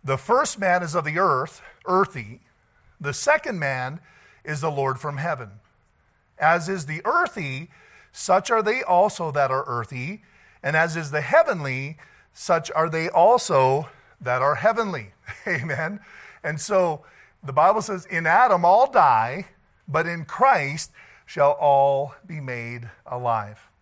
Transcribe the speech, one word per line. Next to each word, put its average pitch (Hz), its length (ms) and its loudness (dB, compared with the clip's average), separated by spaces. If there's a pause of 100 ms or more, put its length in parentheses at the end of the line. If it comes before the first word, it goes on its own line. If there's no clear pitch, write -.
"The 135 140 -2
first 254 400 0
man 180 240 0
is 156 120 -8
of 170 100 -2
the 151 140 -4
earth, 156 440 -2 (240)
earthy. 135 560 -2 (580)
The 143 140 -6
second 294 440 0
man 135 420 -4 (440)
is 151 160 -6
the 156 100 -2
Lord 135 280 -2
from 143 180 -8
heaven. 135 360 -6 (880)
As 165 300 2
is 185 160 -4
the 156 220 -10
earthy, 175 640 -2 (460)
such - 340 0
are 226 120 2
they 226 200 -2
also 180 480 2
that 139 200 0
are 131 160 -2
earthy, 127 560 -8 (400)
and 143 120 -2
as 165 220 0
is 151 140 -8
the 151 100 -2
heavenly, 151 760 0 (340)
such - 380 -2
are 160 180 0
they 160 220 -4
also 156 800 4 (320)
that 127 180 -2
are 143 140 2
heavenly." 185 580 -2 (160)
<laughs> - 180 -14
Amen. 160 540 -6 (420)
And 151 160 -6
so 175 460 0 (400)
the 135 80 -10
Bible 185 300 4
says, 185 240 -8
"In 165 200 -4
Adam 185 380 4
all 220 260 6
die, 139 580 2 (380)
but 160 200 -2
in 170 180 -8
Christ 160 680 0 (340)
shall 147 260 2
all 139 600 2 (120)
be 156 140 -12
made 120 480 -10 (180)
alive." 113 640 -4 (140)